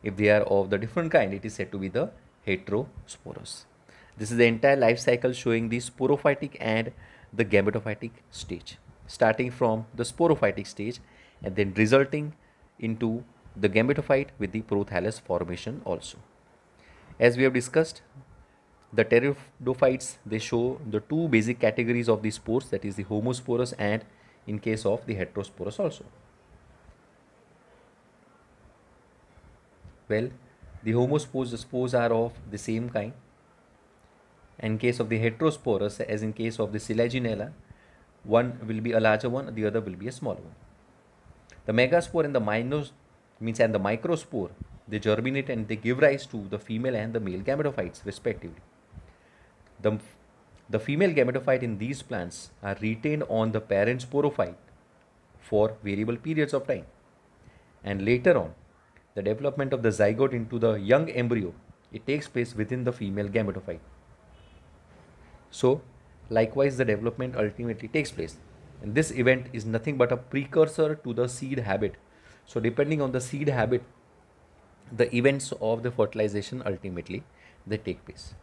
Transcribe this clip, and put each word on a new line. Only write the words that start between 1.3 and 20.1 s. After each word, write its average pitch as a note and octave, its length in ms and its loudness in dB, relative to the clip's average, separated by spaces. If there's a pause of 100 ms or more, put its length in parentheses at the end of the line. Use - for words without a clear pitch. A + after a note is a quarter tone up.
it G2 100 -8
is G#2+ 100 -8
said F#2+ 180 -6
to G2+ 60 -8
be F#2+ 100 -4
the F#2+ 220 -2 (360)
heterosporous. - 1160 -6 (520)
This A2 140 -8
is A#2 60 -2
the A#2 100 10
entire A#2 300 6
life A#2+ 220 6
cycle B2 340 2
showing A#2 360 0
the A#2 100 0
sporophytic C#3 800 0
and A2+ 320 0 (400)
the A2 120 0
gametophytic G#2 680 2 (180)
stage, - 480 -12 (280)
starting A#2 440 2
from A2+ 440 0
the A#2+ 100 -4
sporophytic A2 640 2
stage A2 340 -8 (420)
and F#2 140 -6
then G2+ 200 0
resulting C#3 580 4 (440)
into A2+ 460 -4 (320)
the G2+ 120 0
gametophyte C3+ 600 2 (100)
with G2 140 -4
the A2 100 -4
prothallus G2+ 580 -2
formation F2 640 -4
also. - 340 -6 (1000)
As A#2+ 180 8
we B2+ 80 4
have C3 80 4
discussed, D3+ 500 0 (920)
the A2+ 120 4
pteridophytes, C3 1200 2